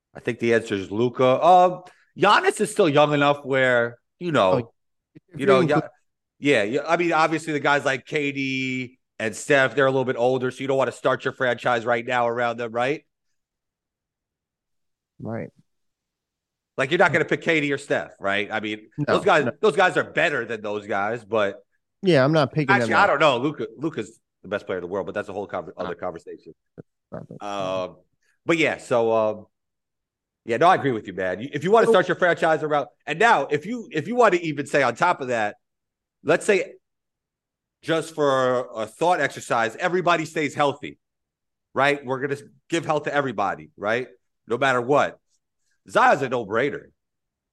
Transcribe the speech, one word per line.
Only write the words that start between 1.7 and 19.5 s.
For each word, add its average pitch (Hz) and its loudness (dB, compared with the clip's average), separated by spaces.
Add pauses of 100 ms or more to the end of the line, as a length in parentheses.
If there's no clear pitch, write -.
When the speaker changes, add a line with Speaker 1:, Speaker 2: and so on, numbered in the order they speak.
Speaker 1:
Giannis 233 2
is 208 -2
still 190 2
young 147 4
enough 143 2
where, 127 2 (220)
you 175 -6
know, 101 4
Speaker 2:
Oh, 123 -2 (600)
if 160 -10
Speaker 1:
you 135 -4
know, 131 6
Speaker 2:
you're 151 2
Speaker 1:
Ya-, 147 2
Speaker 2:
inclu- - -6 (500)
Speaker 1:
yeah, 131 2
yeah. 127 -2
I 170 2
mean, 170 0
obviously 156 0
the 143 -4
guys 143 2
like 135 -2
K 143 -4
D 131 -6 (200)
and 110 -6
Steph, 135 2
they're 139 4
a 135 2
little 135 0
bit 123 -4
older, 127 0
so - -12
you 135 -8
don't 135 0
wanna 120 0
start 127 -2
your 131 -4
franchise 120 -2
right 120 0
now 123 0
around 117 -2
them, 117 -8
right? 127 -4 (2250)
Speaker 2:
Right. 110 -12 (1300)
Speaker 1:
Like, 131 -2
you're 175 0
not 175 4
gonna 160 2
pick 160 -2
K 165 0
D 143 -2
or 135 -2
Steph, 113 -4
right? 98 -4
I 110 -4
mean, 107 -8 (100)
Speaker 2:
No, 147 0
Speaker 1:
those 170 0
guys, 170 4
Speaker 2:
no. - -4